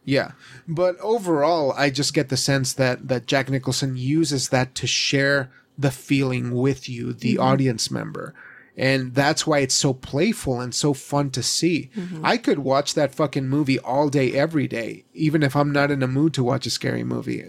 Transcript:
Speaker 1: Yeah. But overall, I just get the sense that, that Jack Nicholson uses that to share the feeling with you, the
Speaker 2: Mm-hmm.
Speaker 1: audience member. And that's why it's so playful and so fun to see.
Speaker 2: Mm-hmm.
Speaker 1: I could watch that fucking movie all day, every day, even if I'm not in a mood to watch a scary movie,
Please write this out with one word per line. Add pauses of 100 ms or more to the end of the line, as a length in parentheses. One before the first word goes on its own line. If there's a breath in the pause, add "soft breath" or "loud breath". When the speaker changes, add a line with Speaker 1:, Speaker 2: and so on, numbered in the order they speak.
Speaker 1:
Yeah. (360 loud breath)
But
overall,
I
just
get
the
sense
that,
that
Jack
Nicholson
uses
that
to
share (280 soft breath)
the
feeling
with
you,
the
Speaker 2:
Mm-hmm.
Speaker 1:
audience
member. (420 loud breath)
And
that's
why
it's
so
playful
and
so
fun
to
see.
Speaker 2:
Mm-hmm.
Speaker 1:
I
could
watch
that
fucking
movie
all
day,
every
day, (100)
even
if
I'm
not
in
a
mood
to
watch
a
scary
movie,